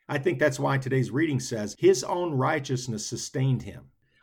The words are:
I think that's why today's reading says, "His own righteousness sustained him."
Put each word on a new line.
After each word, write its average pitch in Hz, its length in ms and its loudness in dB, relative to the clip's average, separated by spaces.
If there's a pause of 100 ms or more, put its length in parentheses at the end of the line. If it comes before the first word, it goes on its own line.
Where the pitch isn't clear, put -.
I 147 80 -4
think 143 220 0
that's 139 200 2
why 139 200 2
today's 127 320 0
reading 143 280 0
says, 107 400 -6
"His 185 240 6
own 175 300 -2
righteousness 135 720 -2
sustained 127 600 -2
him." 92 260 -14 (320)